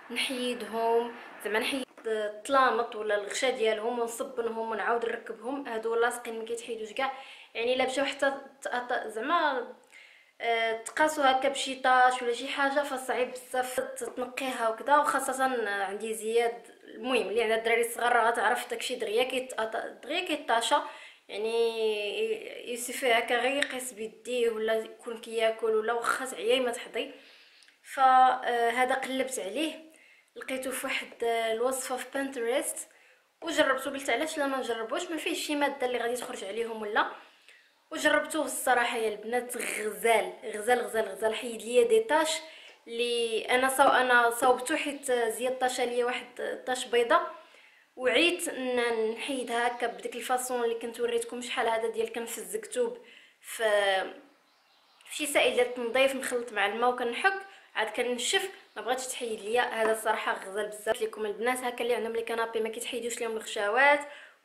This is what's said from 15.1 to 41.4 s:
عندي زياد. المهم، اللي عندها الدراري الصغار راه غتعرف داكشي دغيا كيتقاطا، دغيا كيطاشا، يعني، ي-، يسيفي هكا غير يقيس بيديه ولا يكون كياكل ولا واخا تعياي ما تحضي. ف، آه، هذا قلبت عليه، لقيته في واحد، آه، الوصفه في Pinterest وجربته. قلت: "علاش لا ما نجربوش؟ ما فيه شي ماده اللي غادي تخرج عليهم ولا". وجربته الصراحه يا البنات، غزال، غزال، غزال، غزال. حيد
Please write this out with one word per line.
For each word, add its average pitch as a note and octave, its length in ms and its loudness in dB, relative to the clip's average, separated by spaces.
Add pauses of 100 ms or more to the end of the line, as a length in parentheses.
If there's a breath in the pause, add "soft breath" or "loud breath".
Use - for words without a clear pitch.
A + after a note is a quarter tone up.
عندي G#3+ 300 -4
زياد. A3+ 720 0
المهم، A3+ 440 0
اللي A3 160 2
عندها A3 140 2
الدراري A3+ 240 2
الصغار A#3 320 0
راه A#3 160 6
غتعرف A#3+ 400 0
داكشي A#3+ 260 -6
دغيا G#3+ 280 0
كيتقاطا، B3 640 -4 (160)
دغيا E4+ 220 -4
كيطاشا، D4 580 2 (460 loud breath)
يعني، A3+ 500 0
ي-، G#3+ 960 -2
يسيفي B3 400 0
هكا A#3+ 260 2
غير C4 180 2
يقيس C4+ 360 -4
بيديه A3+ 560 -2
ولا A3 240 0
يكون A3 440 -6
كياكل A3+ 580 0
ولا A3 180 2
واخا A#3 320 0
تعياي A#3+ 340 0
ما B3 120 0
تحضي. - 400 -6 (720 loud breath)
ف، - 160 -8
آه، B3+ 720 6
هذا B3+ 260 2
قلبت B3+ 440 -2
عليه، A3 520 -6 (440 loud breath)
لقيته C4 360 -8
في B3+ 160 -6
واحد، B3 360 -6
آه، A3+ 300 0
الوصفه B3+ 420 -2
في B3+ 180 -8
Pinterest C4+ 640 -2 (640 soft breath)
وجربته. C#4 500 2
قلت: C#4 180 -6
"علاش D4+ 280 0
لا C#4 100 0
ما C4+ 100 -2
نجربوش؟ A3+ 460 -4
ما E4+ 140 -6
فيه D#4+ 160 -4
شي - 220 -4
ماده C#4 320 0
اللي B3 100 0
غادي A#3 180 -2
تخرج A#3+ 280 -8
عليهم A3 380 -6
ولا". G#3 300 0 (800 loud breath)
وجربته D4+ 540 2
الصراحه B3 520 2
يا A3 120 0
البنات، A#3+ 480 -4
غزال، G#3+ 760 2 (120)
غزال، A3 340 2
غزال، A3 260 0
غزال. A3 300 -2
حيد A3+ 260 -6